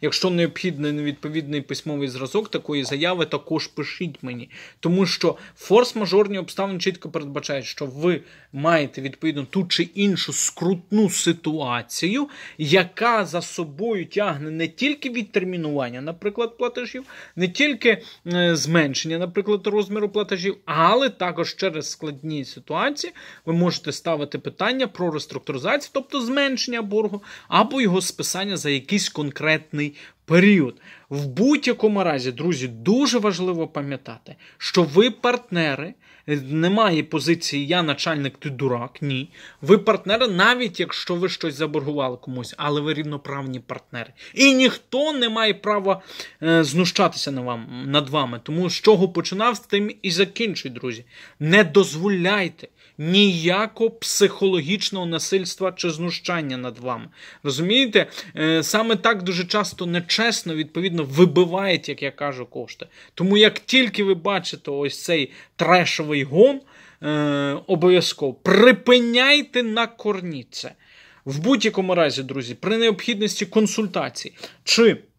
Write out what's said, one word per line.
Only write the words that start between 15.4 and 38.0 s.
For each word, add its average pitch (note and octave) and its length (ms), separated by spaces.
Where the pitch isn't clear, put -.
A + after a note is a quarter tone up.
наприклад, G3+ 560
платежів, B3 460
не F3+ 120
тільки, A#3+ 540
е, F3 280
зменшення, D#3 600
наприклад, G3 500
розміру G#3 420
платежів, G3+ 560
але F#3 440
також F3 460
через D#3 360
складні D3 540
ситуації A#3+ 680
ви E3 80
можете E3+ 380
ставити D3 480
питання A#3 480
про F3 240
реструктуризацію, D3+ 840
тобто C4+ 280
зменшення B3+ 600
боргу, G#3 420
або A#3 340
його F#3 200
списання F#3 560
за C#3+ 120
якийсь C#3+ 400
конкретний D3+ 840
період. F3 560
В C#3+ 180
будь-якому G#3+ 760
разі, C3+ 280
друзі, C3 360
дуже A3 520
важливо F3+ 480
пам'ятати, C#3 680
що - 260
ви F3 280
партнери, F3 840
немає E3+ 540
позиції D3+ 640
«я F3 160
начальник, D3 540